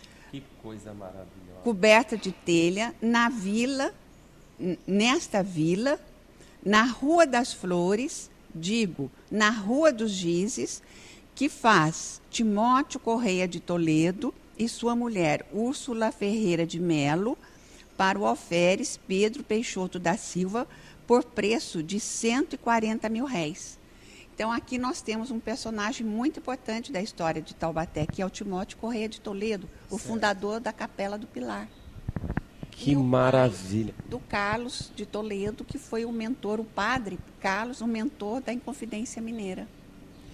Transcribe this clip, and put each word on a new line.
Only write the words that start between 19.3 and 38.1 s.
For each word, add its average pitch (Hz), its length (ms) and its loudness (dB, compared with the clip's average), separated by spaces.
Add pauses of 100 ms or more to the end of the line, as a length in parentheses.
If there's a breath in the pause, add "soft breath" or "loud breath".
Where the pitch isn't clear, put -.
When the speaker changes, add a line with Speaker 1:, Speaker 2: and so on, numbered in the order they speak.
Speaker 2:
Peixoto 208 560 -2
da 170 180 0
Silva 190 500 -4 (400 soft breath)
por 240 180 6
preço 202 580 -2
de 185 160 -4
cento 240 560 -2
e 262 40 -8
quarenta 220 500 0
mil 226 160 -2
réis. 180 540 -4 (560 soft breath)
Então, 220 180 -4
aqui 233 260 -4
nós 254 240 -4
temos 220 300 -4
um 226 80 -4
personagem 220 680 -4
muito 226 320 0
importante 254 540 -6
da 180 100 -2
história 160 400 -2
de - 140 -14
Taubaté, 160 500 -2
que - 160 -4
é 185 40 0
o 185 40 -4
Timóteo 190 480 -6
Correia 220 300 -4
de 220 120 -14
Toledo, 208 480 -4 (220 soft breath)
o - 60 -6
Speaker 1:
Certo. - 120 -8
Speaker 2:
fundador 208 520 0
da 226 120 -6
Capela 202 460 -6
do 214 80 -12
Pilar. 220 400 -8 (1040)
Speaker 1:
Que - 220 0
Speaker 2:
E 143 40 6
o 139 40 4
pai 127 80 4
Speaker 1:
maravilha. 117 840 4 (140)
Speaker 2:
do 247 120 -8
Carlos 220 720 -4
de 208 120 -8
Toledo, 208 580 -6
que - 140 -10
foi 233 260 -6
o 233 80 -6
mentor, 220 480 -4
o 220 40 -4
padre 214 540 -2 (220)
Carlos, 214 400 -4
o 226 60 -4
mentor 220 540 -4